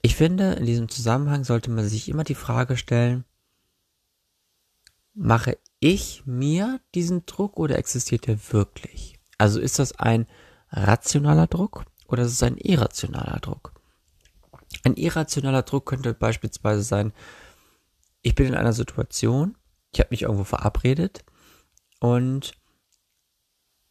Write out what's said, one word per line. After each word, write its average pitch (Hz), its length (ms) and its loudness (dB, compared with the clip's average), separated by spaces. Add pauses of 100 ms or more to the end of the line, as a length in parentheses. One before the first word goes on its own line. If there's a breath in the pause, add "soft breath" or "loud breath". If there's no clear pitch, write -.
Ich - 140 4
finde, 185 380 2
in 117 120 -2
diesem 117 240 0
Zusammenhang 135 540 0
sollte 120 280 0
man 110 160 0
sich 110 220 -4
immer 151 140 -2
die 147 120 -4
Frage 123 400 -2
stellen, 120 480 0 (1900)
mache 117 440 2 (220)
ich - 460 0
mir 156 540 -2 (160)
diesen 175 300 -2
Druck - 320 -6
oder 156 200 0
existiert - 500 -4
der 110 100 0 (140)
wirklich? - 680 -4 (180)
Also 107 220 4
ist - 200 -2
das 135 140 0
ein 113 340 0 (420 loud breath)
rationaler 147 760 4
Druck - 380 -4 (220)
oder 120 160 0
ist 120 100 0
es 123 100 2
ein 123 140 0
irrationaler - 840 -2
Druck? - 340 -10 (1120 soft breath)
Ein 127 80 4
irrationaler 139 680 0
Druck - 240 -2
könnte 127 260 -4
beispielsweise 110 680 -2
sein, 104 300 -2 (1080 loud breath)
ich 120 140 2
bin 135 120 4
in 127 80 0
einer 113 160 2
Situation, 120 880 -2 (340)
ich - 80 -2
habe - 120 2
mich 117 100 -4
irgendwo 101 240 -2
verabredet - 800 -2 (720 soft breath)
und 127 540 0 (1400)